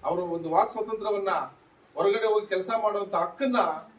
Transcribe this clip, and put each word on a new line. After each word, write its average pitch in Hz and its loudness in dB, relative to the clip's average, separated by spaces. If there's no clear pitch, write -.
ಅವರು 175 0
ಒಂದು 165 -4
ವಾಕ್ 196 4
ಸ್ವಾತಂತ್ರ್ಯವನ್ನ, 214 -2
ಹೊರಗಡೆ 202 2
ಹೋಗಿ 208 2
ಕೆಲಸ 190 -2
ಮಾಡುವಂತ 202 0
ಹಕ್ಕನ್ನ 240 0